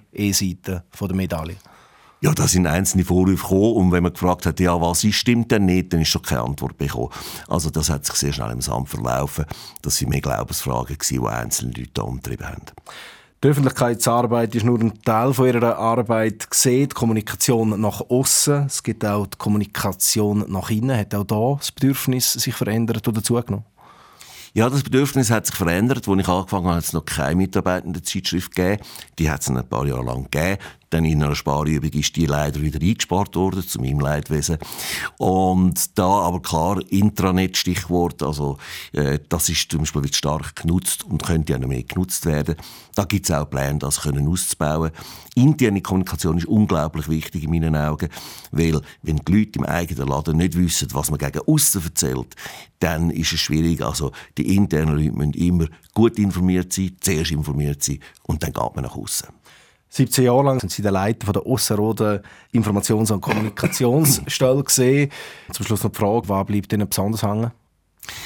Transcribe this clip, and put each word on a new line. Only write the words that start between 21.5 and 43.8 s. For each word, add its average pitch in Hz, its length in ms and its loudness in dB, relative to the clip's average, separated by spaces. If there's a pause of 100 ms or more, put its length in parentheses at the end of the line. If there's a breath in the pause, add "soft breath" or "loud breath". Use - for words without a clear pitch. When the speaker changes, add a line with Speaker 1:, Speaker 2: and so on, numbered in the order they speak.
Speaker 1:
das - 160 -8
Bedürfnis 131 580 0
sich 120 240 -4
verändert 110 540 0
oder 107 120 0
zugenommen? 117 440 0 (880 loud breath)
Speaker 2:
Ja, 113 120 4
das 135 140 2
Bedürfnis 131 480 2
hat 110 160 2
sich - 80 -4
verändert. 101 540 2
Als 98 120 4
ich 95 80 0
angefangen 92 380 0
habe, 87 120 2
hat 82 60 -2
es - 80 -6
noch 80 140 -4
keine 76 300 -2
mitarbeitende 92 640 0
Zeitschrift - 540 -4
gegeben. 92 260 0 (380 loud breath)
Die 78 100 2
hat 71 120 -4
es - 60 -6
ein 64 220 -2
paar 64 160 -2
Jahre 64 180 -4
lang 62 200 -6
gegeben. 87 340 -2 (340 loud breath)
Dann 82 140 2
in 78 160 4
einer 73 140 0
Sparübung 76 560 -2
ist 76 240 -4
die 80 100 0
leider 73 360 -2
wieder 73 200 -4
eingespart 95 540 0
worden, 92 260 0
zu - 180 -8
meinem 67 200 -2
Leidwesen. 73 580 -2 (600 loud breath)
Und 92 800 2
da 92 80 4
aber 87 340 2
klar, 85 380 0 (100)
Intranet, 95 680 2
Stichwort, 87 640 -2
also, 71 340 -2 (360 loud breath)
äh, 71 260 0 (100)
das 85 200 0
ist - 200 -2
zum 80 120 -2
Beispiel 73 240 -2
wieder 69 100 -2
stark 76 400 -4
genutzt - 500 0
und 98 160 -4
könnte 80 320 0
ja 64 60 -2
noch 64 80 -4
mehr 64 160 -2
genutzt - 420 -4
werden. 78 300 0 (400 loud breath)
Da 101 80 0
gibt's 95 260 -2
auch 73 180 0
Pläne, 69 300 -2
das 69 240 -4